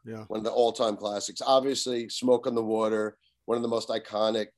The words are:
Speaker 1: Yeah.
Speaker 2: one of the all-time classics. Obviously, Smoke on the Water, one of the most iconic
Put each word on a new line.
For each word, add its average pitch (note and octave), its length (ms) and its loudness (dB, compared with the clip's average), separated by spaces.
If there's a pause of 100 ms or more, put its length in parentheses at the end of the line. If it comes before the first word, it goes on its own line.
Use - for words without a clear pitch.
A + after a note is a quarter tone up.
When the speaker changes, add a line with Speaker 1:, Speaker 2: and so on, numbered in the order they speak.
Speaker 1:
Yeah. A2 220 -12
Speaker 2:
one A2 100 -6
of G#2+ 60 -6
the A2+ 60 -2
all-time A2+ 460 2
classics. G2+ 480 -6
Obviously, B2+ 640 2
Smoke B2 380 2
on B2 80 -2
the A2+ 100 2
Water, A2 520 0 (300)
one A#2 100 0
of A#2 60 -2
the A#2 60 -2
most A2+ 200 -2
iconic A2 680 -2